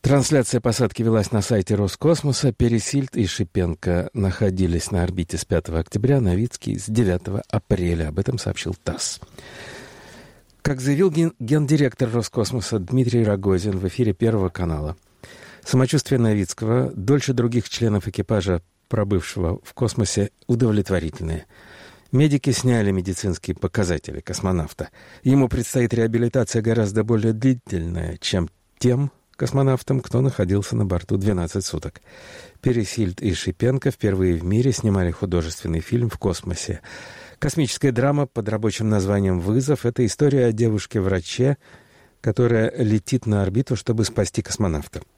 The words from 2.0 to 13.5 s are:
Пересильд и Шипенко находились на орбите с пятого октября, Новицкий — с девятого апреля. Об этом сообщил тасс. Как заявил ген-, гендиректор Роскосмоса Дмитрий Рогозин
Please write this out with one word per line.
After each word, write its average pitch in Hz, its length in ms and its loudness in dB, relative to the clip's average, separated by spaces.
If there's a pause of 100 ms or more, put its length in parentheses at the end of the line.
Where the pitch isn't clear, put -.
Пересильд 120 640 0
и 107 80 4
Шипенко 87 880 0
находились 92 760 0
на 90 100 0
орбите 90 340 -4
с - 100 -6
пятого - 340 -2
октября, 123 420 0
Новицкий — 101 580 -2
с - 60 -10
девятого 98 640 0
апреля. 87 600 -2
Об 76 100 -4
этом 117 180 -2
сообщил 95 460 -6
тасс. - 360 -8 (1400)
Как 139 180 -4
заявил 143 300 2
ген-, 165 300 0
гендиректор 139 720 2
Роскосмоса 117 680 -2
Дмитрий 120 460 2
Рогозин 98 560 0